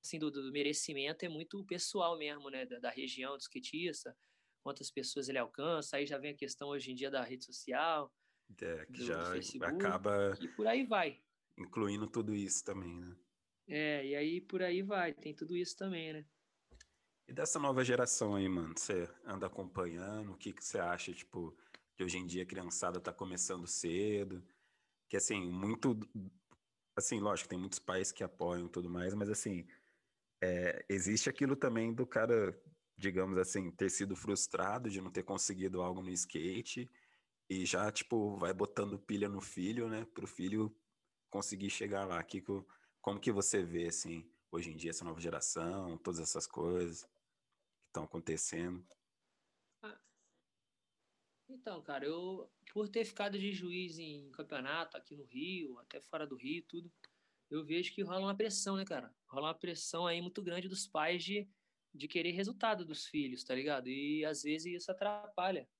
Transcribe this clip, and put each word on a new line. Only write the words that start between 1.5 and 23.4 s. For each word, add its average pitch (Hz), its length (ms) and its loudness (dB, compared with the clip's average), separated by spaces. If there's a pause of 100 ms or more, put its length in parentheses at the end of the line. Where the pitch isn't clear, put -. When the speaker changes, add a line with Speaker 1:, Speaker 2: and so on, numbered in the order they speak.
Speaker 1:
pessoal 175 520 0
mesmo, 147 320 -6
né, 131 160 -4
da, 123 140 -10
da 120 100 0
região 131 460 -4
do 139 60 -10
skatista, 151 760 -4 (460)
quantas 135 280 -6
pessoas 131 380 -4
ele 135 80 0
alcança, 143 600 0
aí 143 80 2
já 143 120 -4
vem 143 140 -4
a 143 60 -10
questão 143 320 -6
hoje 135 220 -4
em 127 40 -4
dia 135 160 -2
da 135 120 2
rede 131 220 -6
social, 147 680 0 (480)
Speaker 2:
É, 82 260 -4
que 123 140 -8
Speaker 1:
do, - 20 -2
Speaker 2:
já 82 160 0
Speaker 1:
do 82 60 0
Facebook, 90 380 -2
Speaker 2:
acaba 98 760 4
Speaker 1:
e 85 100 -6
por - 180 2
aí 254 180 6
vai. 185 380 2 (320)
Speaker 2:
incluindo 101 520 0
tudo 107 260 0
isso 98 320 0
também, 90 340 -6
né? 87 160 -10 (520)
Speaker 1:
É, 151 380 0
e 139 100 2
aí 160 260 2
por 185 220 -2
aí 180 180 4
vai, 190 320 2
tem - 200 -8
tudo 165 220 -4
isso 175 220 0
também, 170 360 -2
né? 151 120 -8 (1000)
Speaker 2:
E 131 60 -10
dessa 151 260 0
nova 131 240 6
geração 120 520 4
aí, 95 140 4
mano, 85 280 2
você 90 300 2 (160)
anda 95 240 -4
acompanhando, 95 840 -4
o 90 60 -12
que - 140 -8
que - 140 -10
você - 140 0
acha, 87 340 0
tipo, 85 420 -8 (400)
que - 80 -2
hoje 90 140 0
em 90 80 -2
dia 90 180 -2
a - 20 -2
criançada 90 540 -2
tá 90 140 -4
começando 90 540 -2